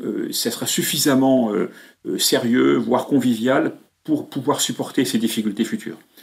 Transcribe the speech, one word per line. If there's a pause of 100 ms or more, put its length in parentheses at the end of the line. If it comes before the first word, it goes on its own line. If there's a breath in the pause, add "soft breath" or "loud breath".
euh,
ça
sera
suffisamment,
euh, (380 loud breath)
euh,
sérieux,
voire
convivial, (300)
pour
pouvoir
supporter
ces
difficultés
futures. (260 soft breath)